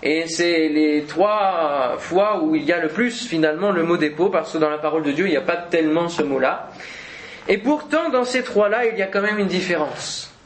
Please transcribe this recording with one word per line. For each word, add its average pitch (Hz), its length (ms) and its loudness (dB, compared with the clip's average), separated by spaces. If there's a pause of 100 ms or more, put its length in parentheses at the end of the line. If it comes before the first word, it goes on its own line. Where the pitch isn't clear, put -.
Et 160 240 0
c'est 165 400 2
les 151 400 2
trois 165 920 2
fois 196 440 2
où 156 120 2
il 147 80 0
y 151 100 2
a 175 60 0
le 160 100 0
plus, 233 380 -2
finalement, 160 440 0
le 170 120 2
mot 170 140 2
dépôt, 151 320 2
parce 160 240 -2
que 160 40 -2
dans 151 120 4
la 151 100 -4
parole 151 240 0
de 143 80 0
Dieu, 160 160 0
il - 20 0
n'y 151 80 2
a 131 40 0
pas 170 160 0
tellement 165 520 0
ce 160 140 -2
mot-là. 135 480 0 (760)
Et 202 120 2
pourtant, 302 500 0
dans 247 160 0
ces 247 180 -2
trois-là, 214 440 2
il 214 100 -2
y 196 40 -2
a 190 60 0
quand 196 140 -2
même 208 160 0
une 202 100 0
différence. 170 880 -4 (100)